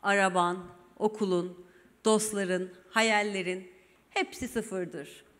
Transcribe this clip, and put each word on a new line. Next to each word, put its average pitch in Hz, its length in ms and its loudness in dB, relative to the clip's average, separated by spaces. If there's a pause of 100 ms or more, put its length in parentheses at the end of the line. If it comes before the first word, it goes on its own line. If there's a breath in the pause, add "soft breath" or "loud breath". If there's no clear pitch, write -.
araban, 185 600 2 (320)
okulun, 185 680 0 (380 loud breath)
dostların, 202 680 0 (180)
hayallerin 208 800 0 (400 soft breath)
hepsi 381 380 -4
sıfırdır. 180 760 -8 (160)